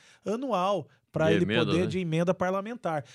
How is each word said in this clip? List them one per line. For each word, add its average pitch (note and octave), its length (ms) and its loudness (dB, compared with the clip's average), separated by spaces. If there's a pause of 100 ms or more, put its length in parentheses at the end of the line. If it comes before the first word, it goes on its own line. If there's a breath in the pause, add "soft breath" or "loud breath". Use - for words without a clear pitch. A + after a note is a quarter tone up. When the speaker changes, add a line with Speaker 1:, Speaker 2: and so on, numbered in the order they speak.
(260 soft breath)
Speaker 1:
anual G3+ 600 -2 (280 soft breath)
pra D#3 160 2
Speaker 2:
De E3 60 6
Speaker 1:
ele F3+ 80 2
Speaker 2:
emenda, G3+ 220 2
Speaker 1:
poder G3 160 2
Speaker 2:
né? - 60 0
Speaker 1:
de E3 120 -4
emenda F3 340 0
parlamentar. F#3 800 -4